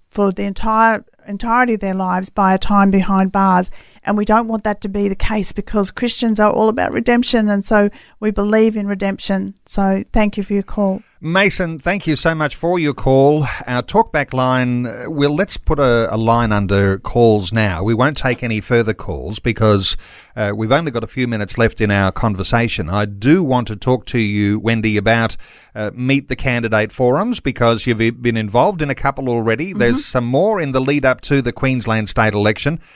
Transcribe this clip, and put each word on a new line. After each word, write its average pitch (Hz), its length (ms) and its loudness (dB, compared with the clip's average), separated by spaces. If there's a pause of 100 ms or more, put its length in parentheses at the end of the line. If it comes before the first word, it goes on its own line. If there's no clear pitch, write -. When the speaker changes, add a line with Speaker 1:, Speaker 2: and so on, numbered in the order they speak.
Speaker 1:
for 202 240 0
the 202 120 -6
entire, 220 600 0 (220)
entirety 233 480 0
of 202 60 -4
their 190 140 -4
lives 185 360 -2
by 190 240 4
a 185 40 2
time 196 320 4
behind 190 420 2
bars. 185 380 2 (320)
And 208 140 -2
we 208 80 0
don't 220 240 2
want 226 160 -4
that 208 180 -4
to 208 60 -6
be 202 200 -2
the 190 80 -4
case, 214 360 0
because 202 380 0
Christians 226 500 0
are 214 120 4
all 220 160 2
about - 240 -2
redemption, 240 560 2
and 202 160 0
so 208 260 4 (300)
we 214 100 0
believe 214 460 2
in 202 100 -4
redemption. 196 680 -4 (120)
So 196 460 0
thank 214 240 2
you 202 80 -4
for 202 100 -6
your 196 80 0
call. 196 400 -2 (160)
Speaker 2:
Mason, 170 600 0
thank 185 280 -4
you 160 80 2
so 165 200 0
much 151 200 -4
for 180 240 -2
your 147 140 0
call. 139 540 4 (200)
Our 123 160 -2
talkback - 520 -2
line, 127 520 0
uh, 120 220 -10
well, 147 260 0
let's 190 220 -2
put 147 240 0
a, 117 340 2
a - 20 -2
line 113 360 2
under 98 460 2
calls 107 540 2
now. 101 300 0
We 113 120 0
won't 131 240 0
take 127 260 -4
any 110 160 -4
further 113 320 0
calls 80 480 -8
because, 107 560 2 (400)
uh, 104 180 -2
we've 110 160 -2
only 151 220 0
got 117 100 -4
a 110 60 -10
few 127 180 -4
minutes 107 300 -4
left 113 240 0
in 104 100 2
our 98 220 2
conversation. 104 800 -2
I 104 160 -2
do 117 360 2
want 127 260 0
to 107 80 -8
talk 127 300 -2
to 123 120 -2
you, 104 420 0
Wendy, 110 380 0
about, 113 380 0 (380)
uh, 107 200 -6
Meet 135 340 -2
the 131 80 -6
Candidate 113 560 -2
forums, 151 480 0
because 117 460 0
you've 113 140 0
i-, 113 100 2
been 120 260 -2
involved 123 460 0
in 143 80 -4
a 135 40 -2
couple 135 340 -4
already. 117 420 0
Speaker 1:
Mm-hmm. 196 80 -8
Speaker 2:
There's 120 260 2
some 123 220 -2
more 180 340 0
in 143 120 -4
the 131 80 0
lead 135 260 0
up 127 160 0
to 139 200 0
the 117 100 -4
Queensland 113 580 -2
state 110 240 0
election. 107 440 0 (180)